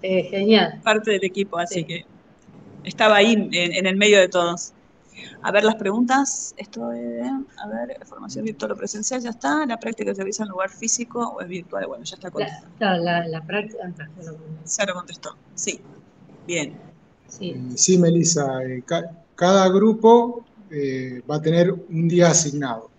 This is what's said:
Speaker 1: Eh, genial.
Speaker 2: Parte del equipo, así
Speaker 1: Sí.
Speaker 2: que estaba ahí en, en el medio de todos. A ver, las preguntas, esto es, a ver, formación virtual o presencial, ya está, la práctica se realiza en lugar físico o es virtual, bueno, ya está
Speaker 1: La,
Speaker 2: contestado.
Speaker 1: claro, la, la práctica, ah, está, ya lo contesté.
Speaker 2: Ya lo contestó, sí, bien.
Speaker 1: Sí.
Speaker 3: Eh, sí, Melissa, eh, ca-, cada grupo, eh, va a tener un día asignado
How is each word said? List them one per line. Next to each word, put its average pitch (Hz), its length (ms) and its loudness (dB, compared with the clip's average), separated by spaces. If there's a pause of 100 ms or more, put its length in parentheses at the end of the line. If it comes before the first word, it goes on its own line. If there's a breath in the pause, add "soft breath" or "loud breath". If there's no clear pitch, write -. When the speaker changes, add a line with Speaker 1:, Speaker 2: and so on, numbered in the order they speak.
Speaker 1:
Eh, 185 260 0
genial. 196 540 2
Speaker 2:
Parte 214 280 2
del 196 140 0
equipo, 190 320 -4
así 175 180 -6
Speaker 1:
Sí. 170 100 -2
Speaker 2:
que 170 200 -10 (760)
estaba 214 340 4
ahí 220 160 6
en, 190 200 0
en 175 320 0
el 190 120 0
medio 202 220 8
de 185 100 6
todos. 170 440 -2 (680 loud breath)
A - 80 -2
ver, 208 140 4
las 220 100 4
preguntas, 240 840 0
esto 220 360 -10
es, 120 340 -8 (300)
a 208 100 -14
ver, 113 380 -10
formación - 400 -12
virtual 214 260 -6
o 202 60 -4
presencial, 214 420 -8
ya 233 120 -8
está, 294 340 -2
la 226 120 -4
práctica 214 380 -6
se 196 60 -8
realiza 196 220 -6
en 208 60 -8
lugar 190 200 -4
físico 233 500 -6 (160)
o - 60 -12
es 180 80 -10
virtual, 185 380 -8
bueno, - 180 -12
ya - 100 -14
está - 120 -16
Speaker 1:
La, 175 40 -12
Speaker 2:
contestado. - 460 -10
Speaker 1:
claro, 185 260 0
la, 170 240 -2
la 160 180 -8
práctica, 208 380 -8
ah, 180 60 -10
está, 170 280 -14
ya 165 140 -16
lo 156 60 -16
contesté. 156 440 -10
Speaker 2:
Ya 202 60 0
lo 185 60 -6
contestó, - 420 -14 (180)
sí, - 280 -8 (680)
bien. 160 260 -6 (540)
Speaker 1:
Sí. 185 240 -12
Speaker 3:
Eh, 127 100 -10 (140)
sí, 180 220 4
Melissa, 147 680 2
eh, 127 220 -8
ca-, 165 260 -4 (240)
cada 190 340 6
grupo, 220 760 6 (260)
eh, 131 580 -6
va 151 60 -2
a 151 60 -2
tener 170 300 4
un 170 360 -4
día 175 220 6
asignado 139 680 -2